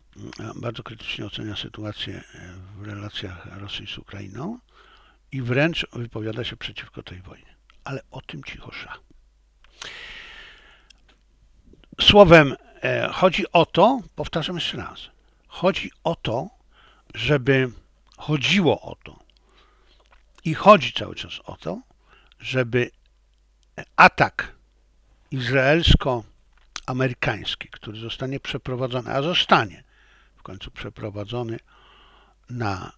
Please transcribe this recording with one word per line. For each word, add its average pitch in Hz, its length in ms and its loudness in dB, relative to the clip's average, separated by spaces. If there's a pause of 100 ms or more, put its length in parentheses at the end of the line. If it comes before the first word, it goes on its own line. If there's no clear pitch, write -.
(400)
e, 107 160 -12
bardzo 113 280 -8
krytycznie - 420 -10
ocenia 107 300 -10
sytuację, 104 640 -10
e, 90 60 -16 (540)
w 101 100 -14
relacjach 101 600 -12 (120)
Rosji 98 280 -12
z - 100 -12
Ukrainą 107 640 -12 (720)
i 135 100 -6
wręcz 135 520 0
wypowiada 117 500 -6
się - 140 -10
przeciwko - 460 -14
tej 92 180 -16
wojnie. - 340 -20 (280)
Ale 135 180 -8 (100)
o 139 100 -16
tym - 220 -16
cicho - 280 -16
sza. - 260 -16 (3000)
Słowem, 165 540 10 (260)
e, 120 320 -2
chodzi - 380 2
o 165 140 6
to, 226 360 4 (140)
powtarzam 160 400 -6
jeszcze - 220 -6
raz, - 220 -12 (480)
chodzi - 440 -2 (120)
o - 120 0
to, 131 340 -4 (640)
żeby, 131 560 2 (460)
chodziło 147 640 2
o 82 140 -12
to - 280 -20 (1200)
i 160 80 -2
chodzi 147 400 8
cały 92 220 -8
czas - 300 -12
o - 120 -12
to, 92 240 -8 (580)
żeby 123 520 -2 (1040)
atak - 600 4 (760)
izraelsko-amerykański, 127 2500 0
który 110 300 -16
zostanie 131 400 -8
przeprowadzony, 123 720 -6
a 135 100 -2
zostanie 156 600 2 (520)
w - 80 -20
końcu 98 280 -16
przeprowadzony 110 880 -8 (920)
na, 107 480 -6